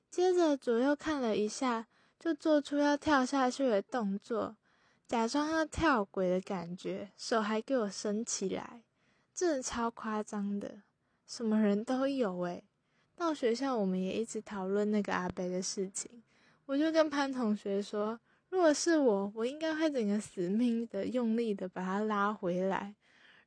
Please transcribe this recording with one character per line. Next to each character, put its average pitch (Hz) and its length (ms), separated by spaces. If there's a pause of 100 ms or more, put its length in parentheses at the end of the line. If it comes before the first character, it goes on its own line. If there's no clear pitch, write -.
(100)
接 359 240
着 320 220
左 240 240
右 285 160
看 294 260
了 220 140
一 208 100
下， 226 400 (320)
就 330 160
做 302 260
出 285 180
要 294 180
跳 285 280
下 254 240
去 262 200
的 202 120
动 202 380
作， 214 380 (500)
假 226 220
装 294 200
要 320 160
跳 285 400
轨 190 240
的 185 120
感 180 360
觉， 196 400
手 - 240
还 220 220
给 269 160
我 214 100
伸 208 360
起 - 240
来， 190 340 (500)
真 330 260
的 262 40
超 233 260
夸 220 320
张 202 380
的， 202 240 (420)
什 - 220
么 214 140
人 208 240
都 262 240
有 220 320
欸。 175 240 (500)
到 339 180
学 240 220
校 254 220
我 208 100
们 185 120
也 185 160
一 220 100
直 220 180
讨 196 240
论 202 240
那 214 100
个 196 140
阿 180 140
伯 180 200
的 180 140
事 190 260
情， - 320 (440)
我 277 120
就 311 140
跟 311 180
潘 277 240
同 233 240
学 202 240
说， 214 380 (300)
如 370 120
果 320 120
是 330 240
我， 202 380
我 226 100
应 269 140
该 320 160
会 311 160
整 247 160
个 202 140
死 180 280
命 233 380
的 202 180
用 226 320
力 233 160
的 196 160
把 185 160
他 190 160
拉 208 320
回 180 360
来， 202 260 (520)